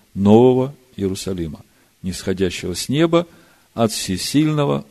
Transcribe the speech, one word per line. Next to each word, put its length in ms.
Нового 640
Иерусалима, 640
нисходящего 720
с 160
неба 380
от 180
всесильного 1000